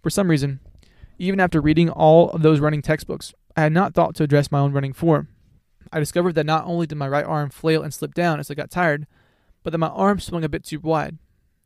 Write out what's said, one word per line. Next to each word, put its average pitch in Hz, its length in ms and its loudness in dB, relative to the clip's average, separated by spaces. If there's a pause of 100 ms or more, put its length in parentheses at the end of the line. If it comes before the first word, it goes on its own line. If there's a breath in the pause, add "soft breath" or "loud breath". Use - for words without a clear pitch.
For 156 80 -4
some 190 200 0
reason, 139 300 0 (580 soft breath)
even 190 220 -2
after 175 220 2
reading 156 280 4
all 160 400 6
of 160 140 -2
those 156 160 6
running 151 220 -2
textbooks, - 520 -6 (240)
I 165 40 0
had 156 120 2
not 175 200 0
thought 165 220 0
to - 80 -2
address 143 280 2
my 143 80 0
own 143 120 0
running 139 220 -4
form. 151 360 0 (640)
I 160 80 -6
discovered 175 360 -2
that 156 100 0
not 156 200 -2
only 170 200 -4
did 151 120 -8
my 143 100 -6
right 143 180 -2
arm 147 240 -4
flail 160 340 0
and 147 100 -8
slip 143 200 -10
down 170 260 -2
as 147 100 -12
I 147 40 -12
got 143 180 -10
tired, 151 360 -2 (560)
but 170 80 -6
that 165 80 -2
my 160 80 0
arm 190 320 0
swung 165 260 -6
a 151 40 -6
bit 156 140 -6
too 151 160 -10
wide. 151 380 -4 (480)